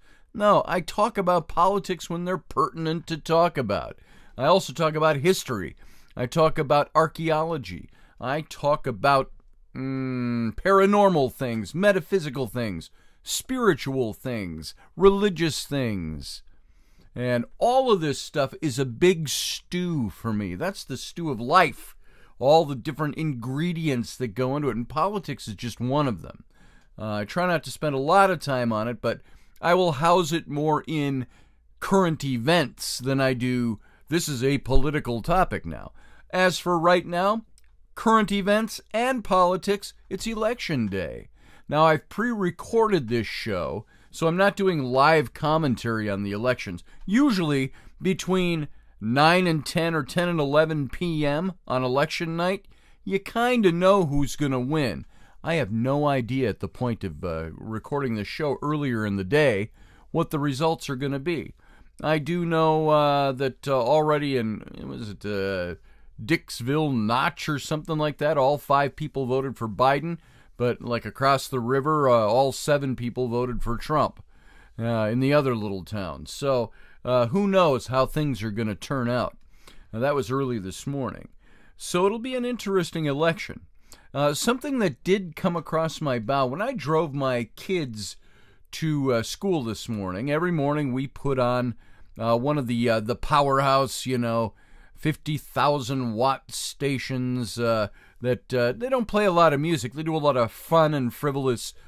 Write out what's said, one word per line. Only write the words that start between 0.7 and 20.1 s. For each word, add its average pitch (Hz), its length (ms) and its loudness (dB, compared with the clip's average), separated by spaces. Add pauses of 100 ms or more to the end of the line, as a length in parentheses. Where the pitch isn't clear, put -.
talk 208 360 -2
about 180 300 2
politics 190 640 0
when 175 160 -6
they're 180 120 -2
pertinent 160 720 -4
to 165 80 -4
talk 165 420 2
about. 98 400 -4 (400)
I 123 100 -4
also 175 260 4
talk 156 200 0
about 156 220 2
history. 127 600 -2 (360)
I 104 120 -4
talk 160 340 2
about 147 340 2
archaeology. 156 960 -2 (300)
I 139 220 -4
talk 147 440 -2
about, 135 460 2 (420)
mm, 127 840 -4
paranormal 196 760 4
things, 113 420 -6
metaphysical 165 760 0
things, 104 420 -6 (340)
spiritual 139 880 0
things, 92 640 -8 (220)
religious 190 640 4
things. 95 800 -6 (760)
And 123 300 -2 (120)
all 254 320 4
of 196 120 4
this 147 180 -2
stuff - 420 -2
is 131 160 -2
a 139 60 2
big 151 460 2
stew 170 800 -4
for 110 240 -6